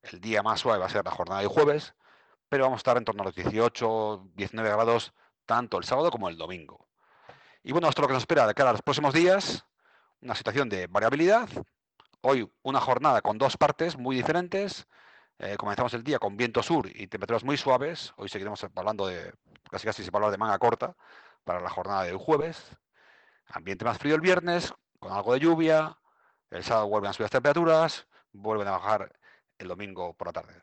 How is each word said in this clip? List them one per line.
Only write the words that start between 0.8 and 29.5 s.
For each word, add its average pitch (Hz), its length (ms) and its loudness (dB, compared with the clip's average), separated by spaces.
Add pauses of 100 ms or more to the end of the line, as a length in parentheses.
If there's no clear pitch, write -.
a 95 40 -4
ser 101 140 -2
la 87 60 -6
jornada 92 320 -4
de 101 60 0
jueves, 147 480 2 (540)
pero 135 160 2
vamos 131 120 2
a - 40 -10
estar 120 160 4
en 117 80 0
torno 101 180 -4
a - 20 -4
los 92 80 -4
dieciocho, 107 1000 -2
diecinueve 110 340 -4
grados, 113 420 2 (360)
tanto 113 320 0
el 87 60 -6
sábado 156 260 2
como 104 180 -6
el 82 80 -10
domingo. 82 500 -12 (760)
Y 127 80 -10
bueno, 160 180 2
esto 139 120 0
es - 20 4
lo 143 60 2
que 131 40 0
nos 127 80 0
espera 143 240 4
de 107 80 2
cara 131 160 4
a 117 40 4
los 107 100 -2
próximos 143 320 0
días, 185 500 2 (560)
una 120 140 -6
situación 113 340 -2
de 95 160 -4
variabilidad. 139 640 2 (720)
Hoy 127 260 2 (140)
una 135 180 0
jornada 123 440 4
con 107 160 -2
dos 131 180 2
partes 151 400 2
muy 131 180 -4
diferentes. 180 680 -2 (540)
Eh, 98 180 -8
comenzamos 110 380 -2
el 113 80 -8
día 135 160 -2
con 101 180 -4
viento 117 240 0
sur 151 260 0
y - 200 -14
temperaturas 107 360 -4
muy 139 140 -2
suaves. 139 600 -2
Hoy 98 120 -10
seguiremos 101 340 -10 (120)
hablando 101 320 -4
de, 90 260 -10 (380)
casi - 160 -6
casi 107 160 -4
se 90 80 -10
puede 104 140 0
hablar 104 60 2
de 98 60 -4
manga 104 220 0
corta 123 360 2 (480)
para 90 160 -4
la 90 100 -6
jornada 95 340 -4
de 87 100 -4
hoy 95 60 -8
jueves. 156 520 -2 (760)
Ambiente 92 360 -8
más 117 140 0
frío 147 160 2
el 156 60 0
viernes, 175 520 0 (240)
con 101 140 -12
algo 101 220 0
de 135 80 2
lluvia. 160 580 2 (500)
El 90 140 -12
sábado 110 240 2
vuelven 101 240 0
a - 20 -8
subir 110 120 -4
las 104 60 -6
temperaturas, 160 760 2 (240)
vuelven 104 360 -4
a 98 40 -2
bajar 95 420 -2 (460)